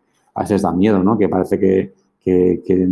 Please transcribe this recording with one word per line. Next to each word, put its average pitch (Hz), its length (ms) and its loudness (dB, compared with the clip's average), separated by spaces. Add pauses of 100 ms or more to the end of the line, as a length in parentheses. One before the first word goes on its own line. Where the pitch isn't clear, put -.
(340)
a 101 80 -4
veces 95 200 0
da 87 100 0
miedo, 95 300 2
¿no? 107 140 2
Que 101 120 0
parece 92 300 -2
que, 95 340 0 (280)
que, 90 460 0
que 92 260 0